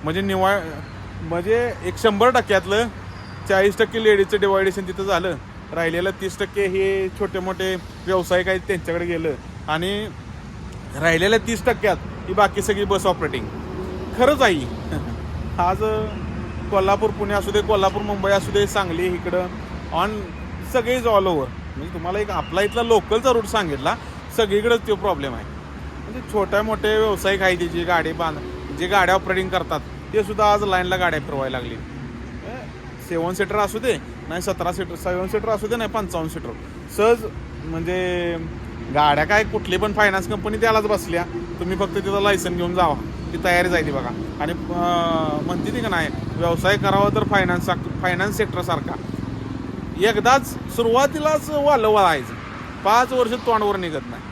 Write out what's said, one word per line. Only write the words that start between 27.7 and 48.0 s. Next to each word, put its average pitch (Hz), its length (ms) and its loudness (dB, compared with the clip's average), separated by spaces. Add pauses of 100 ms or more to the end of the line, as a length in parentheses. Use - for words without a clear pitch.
गाडी 165 280 2
बांध-, 156 680 -6
जे 170 100 -4
गाड्या 185 280 4
ऑपरेटिंग 190 340 0
करतात 165 300 -2 (340)
ते 214 100 2
सुद्धा 208 300 4
आज 208 100 2
लाईनला 185 320 0
गाड्या 175 240 2
फिरवायला 135 380 -4
लागली. 117 180 -6 (1300)
सेवन 175 240 -2
सीटर 196 220 -2
असू 208 240 0
दे, 220 180 0 (320)
नाही 170 120 -4
सतरा 180 300 -2
सीटर, 175 240 -6
सेवन 180 320 -2
सीटर 214 220 -2
असू 214 180 0
दे, 226 80 0
नाही 226 140 -4
पंचावन्न 175 400 -4
सीटर, 160 220 -8 (460)
सहज 220 280 4 (380)
म्हणजे 175 720 -2 (580)
गाड्या 147 300 6
काय 208 200 4
कुठली 196 340 -2
पण 208 160 0
फायनान्स 190 360 2
कंपनी 214 280 -2
द्यायलाच 220 260 4
बसल्या, 175 400 0 (360)
तुम्ही 180 180 -2
फक्त 190 180 -2
तिथं 196 260 0
लायसन 180 360 2
घेऊन 175 180 -2
जावा, 170 180 4 (400)
ती - 100 -6
तयारीच 180 300 4
आहे 160 120 2
ती 151 60 -2
बघा. 127 180 -4 (320)
आणि, 151 100 -2
अं, 170 920 0
म्हणते - 260 -2
ती - 80 -2
का 226 100 -2
नाही, 165 180 0 (280)
व्यवसाय 170 420 2
करावा 202 380 4
तर 214 80 2
फायनान्स 180 420 2
साक-, - 360 -2